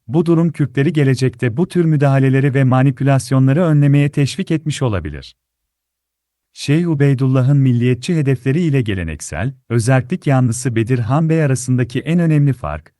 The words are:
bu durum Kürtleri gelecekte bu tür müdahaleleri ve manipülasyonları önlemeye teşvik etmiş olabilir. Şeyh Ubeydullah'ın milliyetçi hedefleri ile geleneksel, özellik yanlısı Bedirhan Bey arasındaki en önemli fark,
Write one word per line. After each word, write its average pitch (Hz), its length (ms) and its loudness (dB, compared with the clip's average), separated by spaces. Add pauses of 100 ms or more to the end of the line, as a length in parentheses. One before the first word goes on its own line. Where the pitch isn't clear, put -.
bu 156 180 0
durum 165 260 0
Kürtleri 143 420 -2
gelecekte 131 640 0
bu 175 100 0
tür 175 180 0
müdahaleleri 135 680 2
ve 135 100 2
manipülasyonları 131 960 2
önlemeye 143 500 2
teşvik 151 400 -4
etmiş 156 300 -4
olabilir. 80 540 -6 (1200)
Şeyh 165 340 -2
Ubeydullah'ın 135 680 2
milliyetçi 127 580 0
hedefleri 139 460 0
ile 143 200 0
geleneksel, 92 720 -6 (160)
özellik 127 580 -2
yanlısı 127 480 0
Bedirhan 127 540 0
Bey 160 140 0
arasındaki 127 560 -2
en 165 200 -2
önemli 147 340 2
fark, 76 460 -10